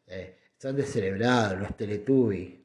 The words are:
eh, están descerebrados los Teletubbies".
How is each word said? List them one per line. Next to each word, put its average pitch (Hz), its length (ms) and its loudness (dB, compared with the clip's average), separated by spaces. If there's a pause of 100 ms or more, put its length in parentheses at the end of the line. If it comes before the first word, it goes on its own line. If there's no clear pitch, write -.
eh, 92 300 -14 (140)
están 135 240 -8
descerebrados 107 840 0
los - 180 -6
Teletubbies". 104 880 0